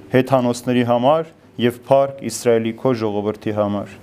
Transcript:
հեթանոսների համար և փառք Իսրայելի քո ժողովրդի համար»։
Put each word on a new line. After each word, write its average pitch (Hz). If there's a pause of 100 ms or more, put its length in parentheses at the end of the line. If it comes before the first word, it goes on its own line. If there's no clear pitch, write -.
(160)
հեթանոսների 123
համար 139 (360)
և 120 (140)
փառք 139
Իսրայելի 113
քո 131
ժողովրդի 104
համար»։ 101